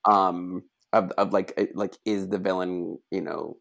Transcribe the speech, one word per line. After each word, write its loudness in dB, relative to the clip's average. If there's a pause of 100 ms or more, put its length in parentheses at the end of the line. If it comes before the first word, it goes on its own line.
Um, 2 (280)
of, 4
of, 2
like, 0
uh, 2
like, -4
is -2
the -2
villain, -2 (120)
you -2
know -8